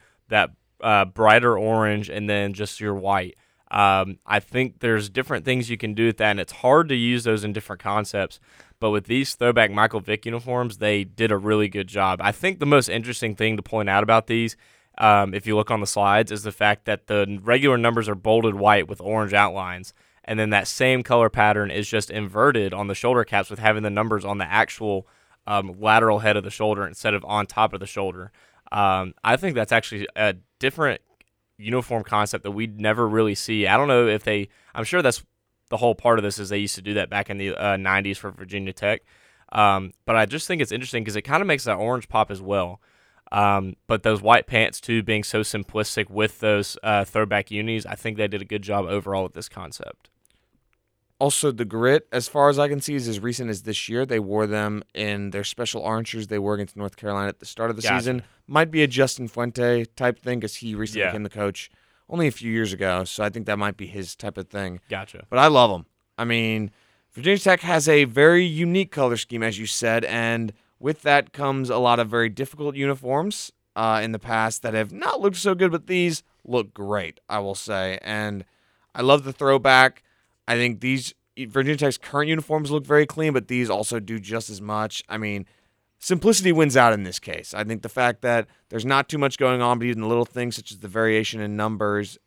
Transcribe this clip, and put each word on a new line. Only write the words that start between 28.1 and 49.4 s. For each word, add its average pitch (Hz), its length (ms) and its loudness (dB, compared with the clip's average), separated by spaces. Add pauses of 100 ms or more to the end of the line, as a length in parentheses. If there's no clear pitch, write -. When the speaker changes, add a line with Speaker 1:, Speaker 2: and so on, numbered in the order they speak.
Speaker 1:
Um, 95 520 2
I 117 140 4
think 185 180 -4
that's 110 160 -2
actually 110 440 0
a 104 200 2 (240)
different 135 420 -2 (560)
uniform 113 460 -4
concept 104 400 -2
that 101 80 -6
we'd 107 280 -8
never 107 280 2
really 107 280 2
see. 107 320 -2
I 101 100 6
don't 143 100 2
know 120 200 6
if 107 160 0
they, 104 260 -2 (240)
I'm 113 100 -6
sure 180 180 0
that's 127 220 2 (460)
the - 80 -4
whole 117 180 2
part 117 240 4
of 101 40 0
this 101 160 -4
is 98 100 -10
they 101 80 -2
used 101 180 -4
to 98 60 -14
do 104 140 -6
that 95 140 -2
back 101 200 -4
in 101 80 -8
the, 98 180 -6
uh, 101 220 0
nineties 98 400 0
for 101 140 -12
Virginia 95 400 -10
Tech. 104 300 -2 (500)
Um, 98 420 4 (120)
but 113 100 0
I 110 100 4
just 143 220 -6
think 170 140 -2
it's - 100 -2
interesting 123 320 -6
'cause 104 120 -8
it 104 80 -6
kinda 156 200 -2
makes 156 220 0
that 107 100 0
orange 117 320 -2
pop 107 240 0
as 95 100 -10
well. 95 400 -4 (500)
Um, 101 440 0 (120)
but 110 160 0
those 110 180 2
white 110 240 4
pants, 113 340 -2
too, 113 220 -2
being 104 220 -2
so 110 180 -2
simplistic 107 680 -4
with 104 320 -2
those, 104 420 0
uh, 104 220 2
throwback 104 440 -2
unis, 107 360 -6
I 95 100 -10
think 110 220 -8
they 107 100 0
did 101 140 -8
a 98 40 -12
good 104 160 -6
job 101 240 -2
overall 95 380 -4
with 92 100 -8
this - 160 -14